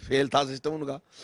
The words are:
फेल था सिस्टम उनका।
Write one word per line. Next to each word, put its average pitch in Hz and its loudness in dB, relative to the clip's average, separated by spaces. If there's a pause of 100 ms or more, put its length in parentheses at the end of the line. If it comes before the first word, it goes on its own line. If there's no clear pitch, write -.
फेल 135 2
था 139 4
सिस्टम 135 -4
उनका। 147 -6 (260)